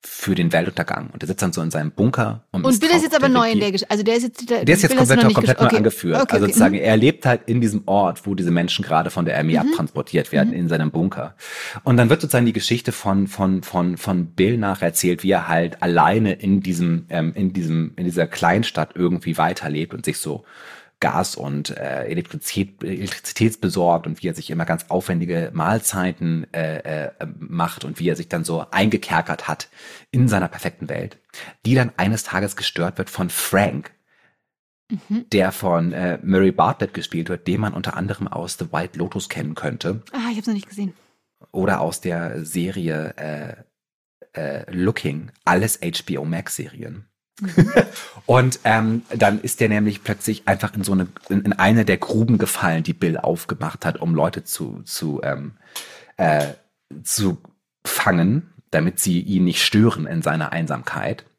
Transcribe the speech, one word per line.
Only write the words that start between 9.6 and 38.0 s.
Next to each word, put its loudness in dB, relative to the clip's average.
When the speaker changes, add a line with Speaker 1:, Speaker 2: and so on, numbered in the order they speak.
Speaker 2:
Mhm. 2
Speaker 1:
abtransportiert -2
werden, 4
Speaker 2:
Mhm. -4
Speaker 1:
in -2
seinem 0
Bunker. -4
Und 6
dann 6
wird 4
sozusagen 2
die 2
Geschichte -2
von, 0
von, 0
von, 0
von -2
Bill 2
nacherzählt, 0
wie 2
er 2
halt 0
alleine 4
in 2
diesem, 0
ähm, -2
in 0
diesem, -2
in -8
dieser 0
Kleinstadt 0
irgendwie 0
weiterlebt -2
und -12
sich -4
so -8
Gas -2
und, -6
äh, -6
Elektrizität, -6
Elektrizitätsbesorgt 0
und -8
wie -4
er -4
sich -12
immer -2
ganz -2
aufwendige -2
Mahlzeiten, -2
äh, -6
äh, -8
macht -4
und -10
wie 0
er 2
sich -10
dann -4
so -4
eingekerkert 0
hat -6
in 4
seiner 2
perfekten -8
Welt, -8
die 4
dann 4
eines 0
Tages -4
gestört -4
wird -6
von -4
Frank, 0
Speaker 2:
Mhm. -4
Speaker 1:
der 4
von, 0
äh, -4
Murray 4
Bartlett 0
gespielt -6
wird, -6
den 0
man -2
unter -6
anderem -4